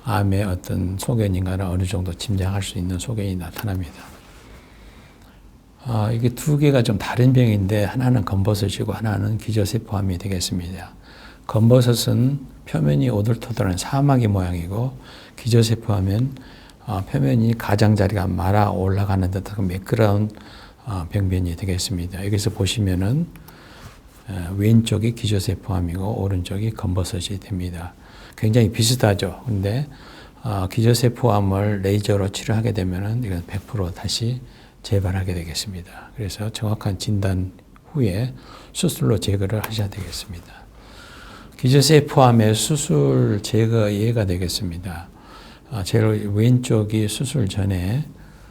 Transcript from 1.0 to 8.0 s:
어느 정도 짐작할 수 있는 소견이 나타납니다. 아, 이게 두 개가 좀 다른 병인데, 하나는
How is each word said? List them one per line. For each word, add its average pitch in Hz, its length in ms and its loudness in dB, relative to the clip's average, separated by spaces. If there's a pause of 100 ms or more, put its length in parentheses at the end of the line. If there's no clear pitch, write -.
어느 92 200 -2
정도 90 300 -4
짐작할 95 480 -2
수 - 160 -8
있는 90 200 -4
소견이 101 360 -4
나타납니다. 92 680 -8 (1800)
아, 113 240 0
이게 117 160 0
두 147 300 0
개가 139 240 6
좀 110 160 0
다른 123 340 4
병인데, 107 520 4
하나는 120 400 0